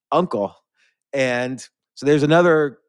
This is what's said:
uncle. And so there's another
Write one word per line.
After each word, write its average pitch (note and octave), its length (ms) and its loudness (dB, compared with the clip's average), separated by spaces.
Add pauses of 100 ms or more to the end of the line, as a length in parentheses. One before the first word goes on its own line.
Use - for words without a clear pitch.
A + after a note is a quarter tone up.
(120)
uncle. C#3 440 -2 (580)
And B2+ 520 -4 (280)
so - 120 -10
there's D3 180 2
another D#3 640 2